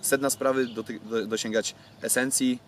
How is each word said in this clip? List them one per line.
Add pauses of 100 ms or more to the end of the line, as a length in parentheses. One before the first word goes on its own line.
sedna
sprawy,
doty-,
do-,
dosięgać (280)
esencji